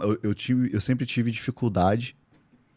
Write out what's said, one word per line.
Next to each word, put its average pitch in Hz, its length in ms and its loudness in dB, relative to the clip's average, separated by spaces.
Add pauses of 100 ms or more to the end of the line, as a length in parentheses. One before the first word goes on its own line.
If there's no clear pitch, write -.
eu, 104 220 0
eu 104 100 0
tive, 127 400 0
eu 104 80 0
sempre 127 240 -2
tive 120 240 -2
dificuldade 117 880 0 (600)